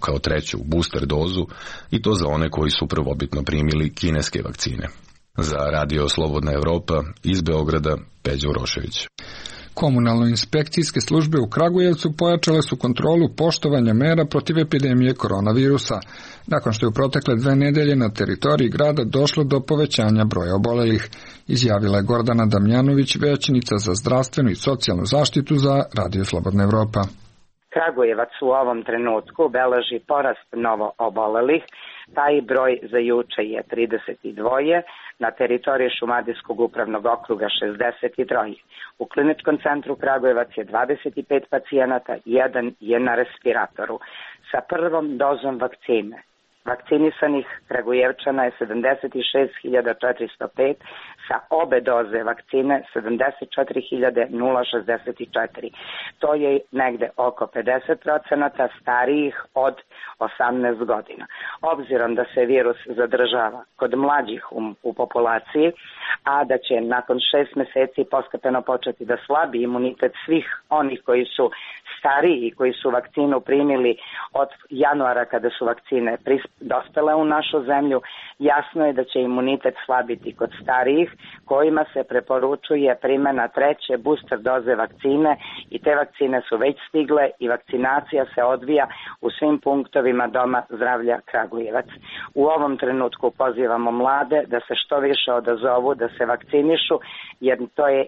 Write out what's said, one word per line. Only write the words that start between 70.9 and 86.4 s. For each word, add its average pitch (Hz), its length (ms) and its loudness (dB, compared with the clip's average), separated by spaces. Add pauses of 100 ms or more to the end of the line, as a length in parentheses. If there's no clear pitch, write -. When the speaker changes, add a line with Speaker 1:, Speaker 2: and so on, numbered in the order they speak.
Speaker 3:
koji 123 200 2
su 120 260 0 (480)
stariji 143 480 2
i 110 40 -2
koji 127 220 0
su - 180 -2
vakcinu 131 500 0
primili 135 560 2 (360)
od 139 160 0 (220)
januara 135 540 2
kada 117 260 -2
su - 140 -8
vakcine 117 600 -2
pris-, 131 360 -2
dospele 151 540 -2
u 156 100 2
našu 151 400 0
zemlju, 139 360 2 (380)
jasno 147 480 2
je 143 60 2
da 127 120 0
će - 160 -4
imunitet 127 540 0 (120)
slabiti 120 500 -2
kod 117 140 -4 (120)
starijih 131 520 2 (300)
kojima 151 480 2
se 131 160 -4
preporučuje 131 920 0
primena 135 460 0
treće 139 480 0
booster 127 420 -2
doze 123 360 0
vakcine 139 640 0 (340)
i 120 80 -10
te 151 160 2
vakcine 139 540 -2